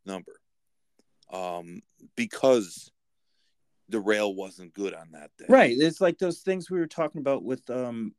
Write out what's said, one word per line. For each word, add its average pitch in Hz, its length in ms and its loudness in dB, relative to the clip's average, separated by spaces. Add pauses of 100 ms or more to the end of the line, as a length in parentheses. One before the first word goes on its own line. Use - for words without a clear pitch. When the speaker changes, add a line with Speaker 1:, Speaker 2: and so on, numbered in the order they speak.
Speaker 1:
number, 95 360 -12 (920)
um, 87 480 -8 (340)
because 120 760 2 (1000)
the 107 120 -2
rail 104 340 2
wasn't 92 400 -14
good 98 200 -4
on 80 180 -18
that 76 260 -18
day. - 100 -18
Speaker 2:
Right. 220 280 8
It's 160 240 2
like 175 180 2
those 175 220 -4
things 190 300 -4
we 185 80 -2
were 165 100 0
talking 156 320 -6
about 135 220 -2
with, 123 280 -8
um, 120 480 -6